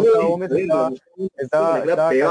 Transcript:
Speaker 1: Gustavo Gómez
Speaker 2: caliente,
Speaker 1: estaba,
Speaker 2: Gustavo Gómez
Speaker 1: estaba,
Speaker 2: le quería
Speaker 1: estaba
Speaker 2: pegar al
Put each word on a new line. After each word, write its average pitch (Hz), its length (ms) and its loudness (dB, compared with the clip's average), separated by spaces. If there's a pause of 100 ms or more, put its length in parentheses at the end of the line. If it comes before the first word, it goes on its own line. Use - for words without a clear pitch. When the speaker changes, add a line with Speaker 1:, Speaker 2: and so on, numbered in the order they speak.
Speaker 1:
Gustavo 220 220 2
Gómez 359 200 -4
Speaker 2:
caliente, 349 240 -2
Speaker 1:
estaba, 320 160 0
Speaker 2:
Gustavo - 280 -14
Gómez 190 200 -8
Speaker 1:
estaba, 156 380 0
Speaker 2:
le 160 60 -2
quería 160 120 -2
Speaker 1:
estaba 160 160 0
Speaker 2:
pegar 139 220 2
al - 0 -